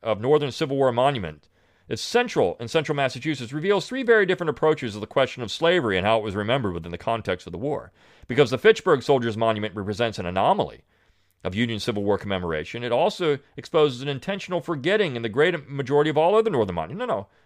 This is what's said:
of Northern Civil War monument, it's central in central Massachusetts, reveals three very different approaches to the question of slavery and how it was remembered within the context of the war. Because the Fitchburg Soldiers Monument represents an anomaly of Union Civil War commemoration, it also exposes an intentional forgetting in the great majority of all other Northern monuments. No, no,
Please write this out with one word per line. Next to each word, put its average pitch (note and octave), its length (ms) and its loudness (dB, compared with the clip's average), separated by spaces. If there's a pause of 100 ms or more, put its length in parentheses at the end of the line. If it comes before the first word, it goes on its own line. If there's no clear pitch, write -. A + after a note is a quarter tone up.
of G#2+ 180 -2
Northern C#3+ 300 2
Civil C#3 260 -4
War C3+ 140 4
monument, A#2 580 -2 (400)
it's A2+ 120 -6
central E3+ 580 2
in A#2 80 -10
central D#3 280 -2
Massachusetts, C3 560 -4
reveals F3 360 0
three C4 160 -6
very A3 220 6
different F3+ 260 -2
approaches D3+ 420 0
to G#2 60 -8
the G#2+ 80 -8
question C3 340 0
of A2 100 -8
slavery D#3 460 2
and F2+ 80 0
how A2+ 120 4
it G#2+ 60 -2
was G#2 120 -6
remembered G#2+ 380 -2
within E2 180 -8
the F2 60 -8
context G#2+ 500 -4
of D#2+ 40 -16
the F2 60 -10
war. C#3 340 -6 (360)
Because B2 240 4
the B2+ 60 -2
Fitchburg F#3 460 4
Soldiers A#2+ 320 2
Monument G#2+ 400 0
represents G#2 440 -2
an F2+ 80 -4
anomaly G2 560 0 (600)
of F2+ 120 -4
Union A2+ 240 -2
Civil G#2 240 -2
War G2+ 140 2
commemoration, F2+ 640 -4
it A#2+ 80 -4
also D3+ 480 0 (180)
exposes C#3 440 0
an C#3 60 -8
intentional F3 540 -6
forgetting E3+ 540 -2
in A#2 80 -6
the A#2 60 -2
great D3+ 380 0
majority C#3+ 420 0
of C#3 80 0
all E3+ 180 4
other A3 160 4
Northern G#2+ 240 0
monuments. E2+ 240 -6
No, B3 60 -6
no, B2 220 -4 (180)